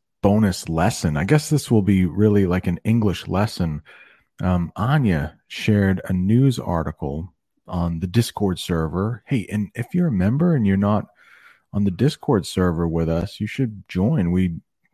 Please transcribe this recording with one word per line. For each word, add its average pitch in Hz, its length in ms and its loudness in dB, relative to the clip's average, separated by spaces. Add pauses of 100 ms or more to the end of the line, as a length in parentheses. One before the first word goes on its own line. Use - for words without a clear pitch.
(220)
bonus 104 460 2
lesson, 82 480 0
I - 80 0
guess 151 260 2
this 143 220 0
will 107 100 4
be 95 240 4
really 101 400 2
like 90 220 0
an 87 160 -2
English 110 420 0
lesson. 90 560 -2 (580)
Um, 87 360 -2
Anya 104 640 0 (100)
shared 98 560 0
a - 80 -4
news 113 480 2
article 80 760 -4 (320)
on 85 320 -4
the 90 80 -6
Discord 95 540 0
server. 87 680 -2
Hey, 120 240 -2
and 208 240 -4
if - 180 -8
you're 180 140 0
a 147 60 -2
member 127 420 2
and 120 100 2
you're 98 120 4
not 101 300 2 (680)
on 101 100 0
the 101 80 2
Discord 110 560 0
server 85 400 0
with 82 220 -2
us, 85 320 -4
you 107 80 -4
should 110 400 -6
join. 98 420 0
We 90 300 0 (340)